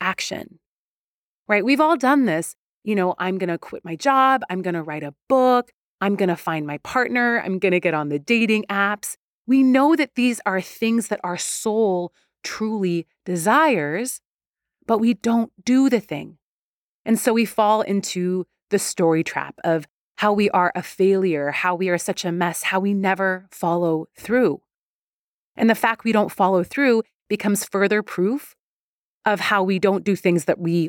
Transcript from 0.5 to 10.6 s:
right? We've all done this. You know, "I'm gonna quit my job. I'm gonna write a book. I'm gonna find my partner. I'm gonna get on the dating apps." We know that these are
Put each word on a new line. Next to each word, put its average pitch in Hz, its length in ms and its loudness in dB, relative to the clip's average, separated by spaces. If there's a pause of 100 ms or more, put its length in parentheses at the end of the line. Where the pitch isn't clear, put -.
right? 208 180 2
We've 269 160 4
all 311 160 4
done 269 280 2
this. 165 320 -2 (280)
You 214 100 -2
know, 180 240 0
"I'm 185 200 -4
gonna 175 200 -2
quit - 260 -14
my 165 120 -8
job. 262 520 2
I'm 185 140 -6
gonna 175 200 -4
write 151 200 -10
a 143 120 -10 (140)
book. 254 440 2 (280)
I'm 202 140 2
gonna 180 220 0
find 160 300 -6
my 147 120 -8
partner. 240 600 0
I'm 190 180 -4
gonna 180 220 2
get 165 140 0
on 151 160 -4
the 147 80 -2
dating 220 520 0
apps." 202 460 -4 (300)
We 269 160 4
know 269 340 4
that 294 180 -2
these 247 320 0
are 190 140 0